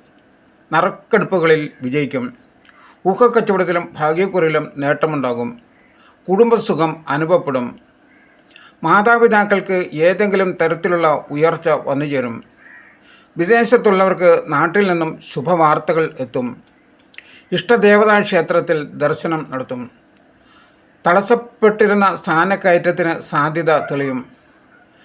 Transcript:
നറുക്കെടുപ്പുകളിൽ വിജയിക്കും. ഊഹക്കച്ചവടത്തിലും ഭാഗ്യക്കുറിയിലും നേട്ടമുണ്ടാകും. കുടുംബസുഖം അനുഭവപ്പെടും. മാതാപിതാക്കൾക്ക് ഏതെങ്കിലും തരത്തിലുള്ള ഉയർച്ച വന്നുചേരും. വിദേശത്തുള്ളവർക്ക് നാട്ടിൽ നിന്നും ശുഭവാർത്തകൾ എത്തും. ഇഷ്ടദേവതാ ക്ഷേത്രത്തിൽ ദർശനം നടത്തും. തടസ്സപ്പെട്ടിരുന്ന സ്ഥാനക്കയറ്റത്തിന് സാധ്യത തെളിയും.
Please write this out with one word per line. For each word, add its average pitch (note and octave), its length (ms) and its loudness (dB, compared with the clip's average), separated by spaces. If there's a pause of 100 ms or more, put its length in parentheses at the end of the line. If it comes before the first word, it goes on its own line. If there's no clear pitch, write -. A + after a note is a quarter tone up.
(720)
നറുക്കെടുപ്പുകളിൽ E3 960 0 (120)
വിജയിക്കും. B2+ 520 -4 (720)
ഊഹക്കച്ചവടത്തിലും F#3+ 800 0 (120)
ഭാഗ്യക്കുറിയിലും D#3+ 800 -2
നേട്ടമുണ്ടാകും. C#3 720 -2 (800)
കുടുംബസുഖം F#3+ 800 0
അനുഭവപ്പെടും. C#3 720 -2 (1040)
മാതാപിതാക്കൾക്ക് G3+ 960 2 (160)
ഏതെങ്കിലും F#3 680 0
തരത്തിലുള്ള E3 680 0
ഉയർച്ച D#3+ 380 0
വന്നുചേരും. C3+ 720 -4 (960)
വിദേശത്തുള്ളവർക്ക് F#3 1080 2
നാട്ടിൽ E3 440 0
നിന്നും D#3+ 300 -4
ശുഭവാർത്തകൾ D#3+ 1000 0
എത്തും. B2+ 280 -6 (1040)
ഇഷ്ടദേവതാ G#3 720 4
ക്ഷേത്രത്തിൽ E3+ 600 0 (200)
ദർശനം D#3 460 -4
നടത്തും. B2+ 560 -12 (1000)
തടസ്സപ്പെട്ടിരുന്ന G3+ 1080 2
സ്ഥാനക്കയറ്റത്തിന് F3 1040 0
സാധ്യത D#3 520 -2 (180)
തെളിയും. C3+ 360 -6 (800)